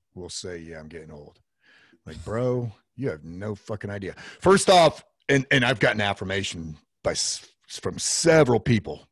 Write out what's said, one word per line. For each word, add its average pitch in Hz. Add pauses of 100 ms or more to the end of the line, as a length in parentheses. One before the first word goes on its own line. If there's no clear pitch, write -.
(160)
will 90
say, 90
"Yeah, 82
I'm 78
getting 78
old." 73 (640)
Like, 80
bro, 120 (240)
you 123
have 78
no 95
fucking 104
idea. 98 (260)
First 190
off, 175 (260)
and, 135
and 135
I've 120
gotten 110
affirmation 95 (280)
by 87
s-, - (200)
from -
several 147
people. -